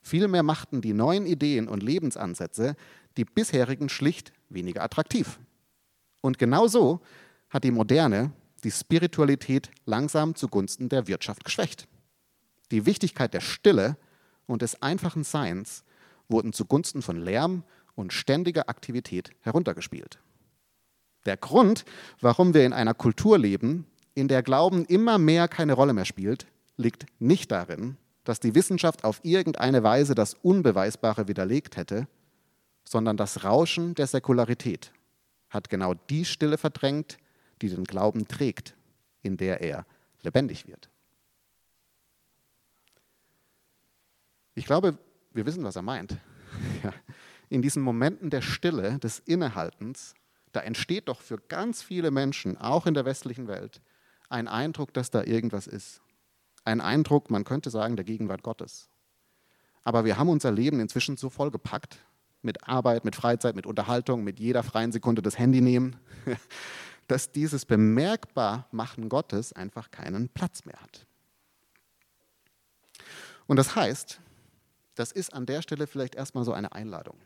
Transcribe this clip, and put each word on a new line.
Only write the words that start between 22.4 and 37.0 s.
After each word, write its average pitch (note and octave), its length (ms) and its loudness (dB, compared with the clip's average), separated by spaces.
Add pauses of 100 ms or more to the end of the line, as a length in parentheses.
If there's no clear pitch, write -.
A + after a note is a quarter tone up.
wir D3 100 10
in B2+ 80 4
einer A2+ 220 0
Kultur G3+ 440 4
leben, A#2 480 0 (280)
in C#3 140 0
der C3 140 4
Glauben D#3+ 440 4
immer A3 320 4
mehr E3 300 6
keine D3+ 260 2
Rolle C3+ 180 6
mehr G2 120 0
spielt, G2 420 -4 (300)
liegt - 300 -2 (120)
nicht C#3+ 320 4
darin, F2+ 460 -4 (280)
dass A#2 160 -2
die A2 140 0
Wissenschaft F3+ 500 2
auf A2 180 0
irgendeine D#3+ 600 2
Weise C3+ 320 4
das G#2+ 200 2
Unbeweisbare A2 960 2
widerlegt G2+ 480 -2
hätte, G2+ 320 -6 (760)
sondern A2 320 0
das G2+ 280 -4
Rauschen E3 500 2
der C#3+ 120 -2
Säkularität A#2+ 840 0 (560)
hat G#2 200 -8
genau F#2+ 260 -2
die D3 300 -4
Stille D3+ 340 -2
verdrängt, D3 600 -4 (440)